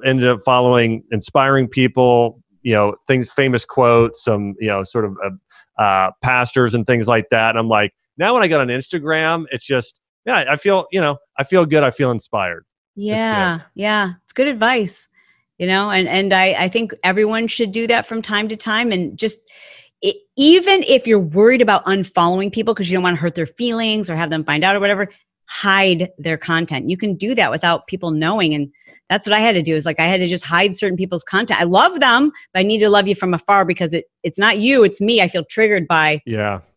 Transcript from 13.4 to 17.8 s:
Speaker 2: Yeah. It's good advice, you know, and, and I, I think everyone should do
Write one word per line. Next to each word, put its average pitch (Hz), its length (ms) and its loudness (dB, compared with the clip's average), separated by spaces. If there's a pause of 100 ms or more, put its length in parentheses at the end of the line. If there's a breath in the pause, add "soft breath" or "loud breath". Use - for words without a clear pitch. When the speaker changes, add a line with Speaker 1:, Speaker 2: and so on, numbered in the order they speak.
Speaker 2:
Yeah. 202 380 -2 (140)
It's - 80 -14
good 277 160 0
advice, 226 580 -2 (520)
you 175 60 -4
know, 190 240 0
and, 190 200 0
and 190 240 0
I, 190 140 4 (160)
I 185 40 0
think 226 260 -6 (120)
everyone 214 420 0
should 220 240 -4
do 226 160 -4